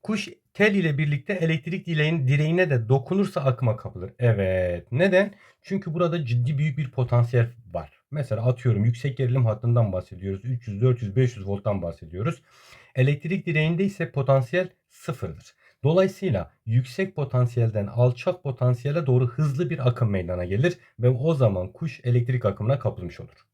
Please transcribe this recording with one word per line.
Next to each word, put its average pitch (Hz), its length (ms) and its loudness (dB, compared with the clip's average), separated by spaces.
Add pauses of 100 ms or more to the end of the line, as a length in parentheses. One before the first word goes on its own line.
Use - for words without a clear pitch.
Kuş - 260 -4 (260)
tel 208 200 4
ile 160 240 2
birlikte 147 340 -2
elektrik 165 540 -2
direğin-, 156 420 0
direğine 156 420 2
de 113 180 0
dokunursa 180 520 0
akıma 123 360 0
kapılır. - 420 -12
Evet. 92 760 0
Neden? 190 420 4 (280)
Çünkü 190 320 -6
burada 170 300 0
ciddi 123 340 0
büyük 147 200 -2
bir 135 120 -4
potansiyel 120 600 2 (220)
var. 82 180 -8 (200)
Mesela 120 360 -4
atıyorum 117 380 2
yüksek 120 320 -2
gerilim 127 300 0
hattından 113 460 2
bahsediyoruz. 95 520 -6
Üç 120 240 -6
yüz, 101 120 -6
dört 123 220 2
yüz, 101 140 -4
beş 127 200 2
yüz 98 120 -10
volttan 98 340 -4
bahsediyoruz. 87 600 -8 (520)
Elektrik 147 520 0
direğinde 160 380 0
ise 190 260 -4
potansiyel 139 580 0 (200)
sıfırdır. - 680 -12 (300)
Dolayısıyla 175 680 0 (140)
yüksek 131 500 -2
potansiyelden 120 680 0
alçak 123 560 0
potansiyele 135 640 -2
doğru 123 220 4
hızlı 151 420 -2
bir 127 180 0
akım 120 220 0
meydana 90 340 -2
gelir 117 340 0 (200)
ve 120 100 2
o 135 260 2
zaman 98 380 0
kuş - 320 -8
elektrik 120 400 0
akımına 110 340 0
kapılmış - 420 -6
olur. - 340 -20